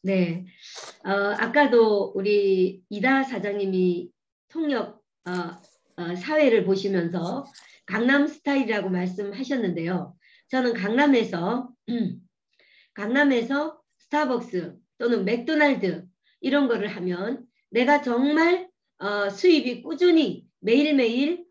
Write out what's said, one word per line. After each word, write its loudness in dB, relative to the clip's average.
네, 0
어, -4
아까도 4
우리 2
이다 0
사장님이 -2
통역, -4
어, -8
어, -6
사회를 4
보시면서 -2
강남 2
스타일이라고 -4
말씀하셨는데요. -4
저는 0
강남에서, 0
<clears throat> -6
강남에서 0
스타벅스 -4
또는 0
맥도날드 0
이런 2
거를 -2
하면 -6
내가 2
정말, 0
어, -2
수입이 2
꾸준히 2
매일매일 2